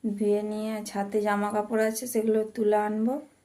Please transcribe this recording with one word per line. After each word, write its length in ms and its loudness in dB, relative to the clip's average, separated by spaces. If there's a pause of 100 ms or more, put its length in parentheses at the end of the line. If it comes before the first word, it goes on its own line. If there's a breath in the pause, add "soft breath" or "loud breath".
ধুয়ে 360 2 (100)
নিয়ে 220 -4 (160)
ছাদে 380 -2
জামা 280 2
কাপড় 360 0
আছে, 220 -6
সেগুলো 280 2 (160)
তুলে 300 4
আনবো 280 0 (300)